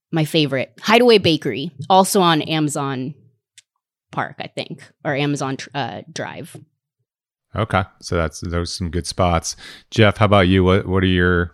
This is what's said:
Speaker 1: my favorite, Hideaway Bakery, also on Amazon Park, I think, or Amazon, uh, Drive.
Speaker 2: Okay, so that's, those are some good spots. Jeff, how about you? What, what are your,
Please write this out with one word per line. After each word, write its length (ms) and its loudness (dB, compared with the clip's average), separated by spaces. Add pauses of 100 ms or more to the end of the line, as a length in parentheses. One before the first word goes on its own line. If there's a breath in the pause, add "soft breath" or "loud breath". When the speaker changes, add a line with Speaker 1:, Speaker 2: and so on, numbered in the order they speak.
(100)
Speaker 1:
my 140 0
favorite, 560 -2
Hideaway 380 6
Bakery, 520 -2 (180)
also 340 4
on 200 2
Amazon 720 -4 (960)
Park, 300 -8
I 80 -12
think, 340 -14 (220)
or 100 -4
Amazon, 440 -4 (160)
uh, 360 -8
Drive. 460 -12 (1000)
Speaker 2:
Okay, 300 -2 (180)
so 140 -6
that's, 240 -2
those 120 -10
are 140 -4
some 240 -8
good 160 -6
spots. 500 -2 (340 loud breath)
Jeff, 280 4
how 80 4
about 200 4
you? 160 4
What, 240 2
what 160 0
are 40 4
your, 480 2